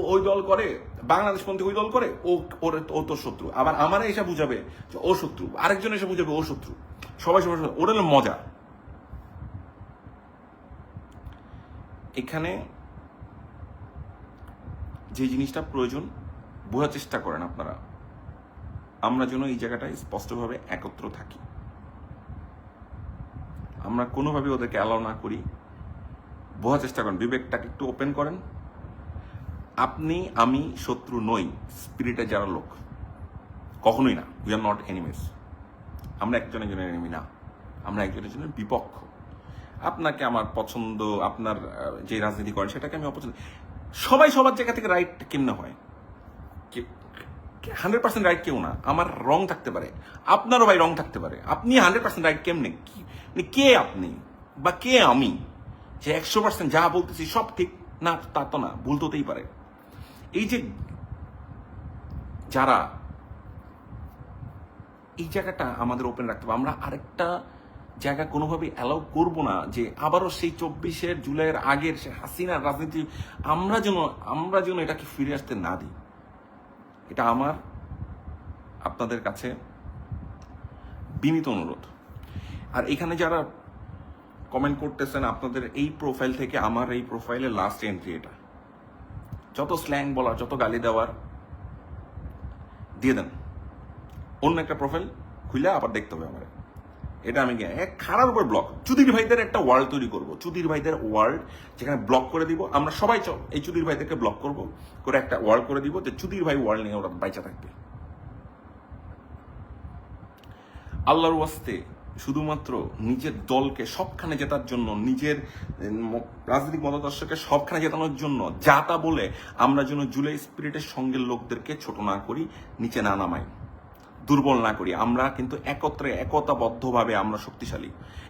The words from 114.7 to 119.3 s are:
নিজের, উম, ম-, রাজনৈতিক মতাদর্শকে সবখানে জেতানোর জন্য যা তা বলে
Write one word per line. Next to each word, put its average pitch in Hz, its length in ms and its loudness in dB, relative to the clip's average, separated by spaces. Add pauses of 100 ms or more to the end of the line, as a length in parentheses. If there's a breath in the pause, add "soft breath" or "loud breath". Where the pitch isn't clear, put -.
নিজের, 131 560 2 (320 loud breath)
উম, 104 160 -4
ম-, 113 240 0 (280)
রাজনৈতিক 147 340 2
মতাদর্শকে 143 540 -2
সবখানে 151 460 2
জেতানোর 156 340 0
জন্য 127 360 0 (100)
যা 147 260 8
তা 170 100 4
বলে 151 340 2 (260 loud breath)